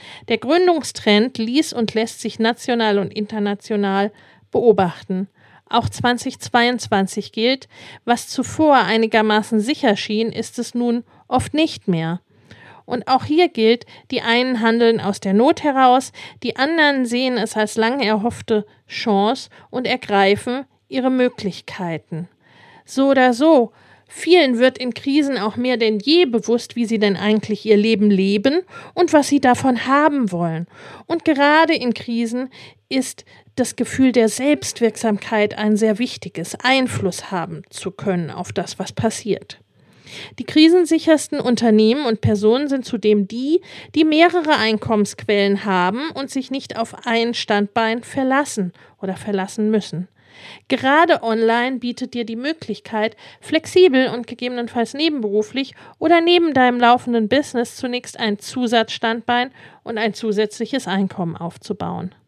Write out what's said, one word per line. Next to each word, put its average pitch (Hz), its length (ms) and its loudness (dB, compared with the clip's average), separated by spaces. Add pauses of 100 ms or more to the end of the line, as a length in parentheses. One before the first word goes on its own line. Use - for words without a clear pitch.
(280)
Der 226 100 0
Gründungstrend 262 1000 2
ließ 240 360 -2
und 233 200 -4
lässt 226 260 -4
sich - 200 -8
national 226 580 0
und - 160 -6
international 202 960 -2 (400)
beobachten. 196 760 2 (400)
Auch 233 200 0
zwanzig 247 520 -4
zweiundzwanzig 233 920 -2
gilt, 254 380 -2 (360)
was 240 220 -2
zuvor 285 520 2
einigermaßen 214 840 2
sicher 240 360 0
schien, 220 360 -4
ist - 260 -8
es 233 160 -8
nun 240 300 -2 (240)
oft - 260 -2
nicht 311 320 -2
mehr. 165 340 -2 (640)
Und - 240 -6
auch 262 160 2
hier 320 240 2
gilt, 226 360 2 (280)
die 254 100 -4
einen 240 380 0
handeln 233 400 2
aus 196 180 -4
der 196 140 -2
Not 247 320 2
heraus, 262 480 2 (320)
die 233 100 -4
anderen 285 500 2
sehen 247 320 -2
es 226 200 -4
als 214 200 -2
lang 233 220 0
erhoffte 214 680 -2 (220)
Chance 214 640 -2 (200)
und 240 180 -6
ergreifen 220 800 0 (200)
ihre 262 240 -2
Möglichkeiten. 180 1200 -6 (560)
So 269 240 0
oder 262 240 4
so, 254 400 4 (340)
vielen 302 520 2
wird 254 200 2
in 247 160 -6
Krisen 277 420 0
auch 202 200 -4
mehr 247 220 -2
denn 220 200 0
je 320 280 4
bewusst, 233 500 -2
wie 240 100 0
sie 220 140 0
denn 202 160 2
eigentlich 214 500 -2
ihr 214 100 6
Leben 208 320 2
leben 208 520 2 (340)
und 349 180 2
was 294 140 4
sie 285 140 2
davon 247 480 2
haben 277 420 2
wollen. 170 380 -4 (380)
Und 330 180 -4
gerade 311 500 4
in 247 180 -2
Krisen 240 580 -4 (380)
ist - 360 -4 (320)
das 240 180 -2
Gefühl 254 380 0
der 226 160 4
Selbstwirksamkeit 220 1300 -2
ein 214 180 2
sehr 220 220 2
wichtiges, 190 640 -8
Einfluss 254 720 -2
haben 165 360 -8
zu - 220 -10
können 175 400 -4
auf - 220 -12
das, - 260 -8
was 190 140 -8
passiert. - 640 -6 (800)
Die 254 60 -10
krisensichersten 320 960 2
Unternehmen 233 680 2
und 226 140 -2
Personen 220 480 2
sind 262 160 -2
zudem 208 420 0
die, 269 340 -2 (360)
die 311 80 4
mehrere 311 520 4
Einkommensquellen 208 1080 0
haben 202 480 0
und 277 180 -10
sich 262 220 -6
nicht - 260 -10
auf - 280 -8
ein 233 280 -2
Standbein 220 720 -2
verlassen 262 680 -2 (300)
oder 190 140 -6
verlassen 202 520 -4
müssen. 185 380 -2 (600)
Gerade 285 560 4
online 226 540 0
bietet 247 360 -8
dir 240 100 -4
die 220 120 -10
Möglichkeit, 226 800 -6 (240)
flexibel 311 680 4
und 233 200 -8
gegebenenfalls 240 640 -4
nebenberuflich 262 800 -2 (240)
oder 330 220 4
neben 339 340 2
deinem 247 240 4
laufenden 240 500 2
Business 247 460 -2
zunächst 247 420 -8
ein 220 220 -4
Zusatzstandbein 240 1120 -2 (320)
und 233 160 -8
ein 214 160 -2
zusätzliches 214 720 -4
Einkommen 185 500 -4
aufzubauen. 175 800 -10 (140)